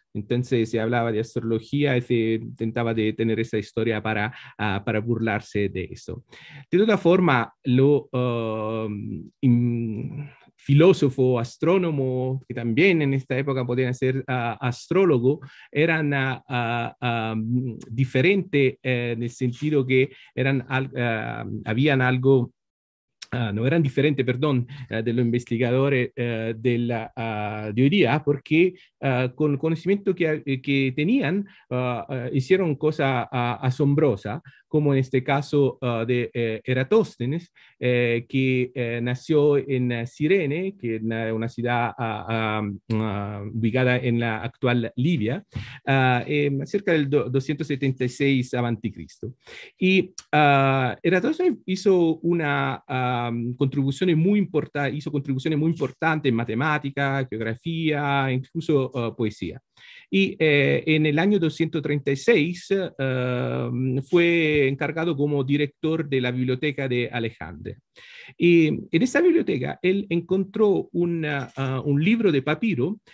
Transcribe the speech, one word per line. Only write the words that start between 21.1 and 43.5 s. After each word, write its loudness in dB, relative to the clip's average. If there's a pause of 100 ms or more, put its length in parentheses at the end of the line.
habían 2
algo, 2 (800)
ah, -4
no -2
eran 4
diferentes, 2
perdón, 0 (220)
eh, -4
de -2
los 2
investigadores, 0
eh, -4
de 0
la, -4
ah, -6
de 2
hoy 6
día, 4
porque, 2 (280)
ah, 0
con 0
el -2
conocimiento -2
que, -2
eh, -4
que 0
tenían, 0 (220)
ah, -4
ah, -6
hicieron 2
cosa, 0
ah, -2
asombrosa, 0 (260)
como 0
en 4
este 0
caso, 0
ah, -2
de, 0
eh, -4
Eratóstenes, -2 (260)
eh, 0
que, 0
eh, -4
nació 2
en, 0
eh, -4
Cirene, -2
que -4
es -8
una, -2
una -4
ciudad, -2
ah, -6
ah, -2 (300)
ah, -4